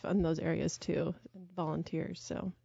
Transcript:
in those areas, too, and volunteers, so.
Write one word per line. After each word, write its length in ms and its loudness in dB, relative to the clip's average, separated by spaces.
in 200 4
those 160 2
areas, 400 2
too, 340 0
and 200 -16
volunteers, 640 -2
so. 320 -4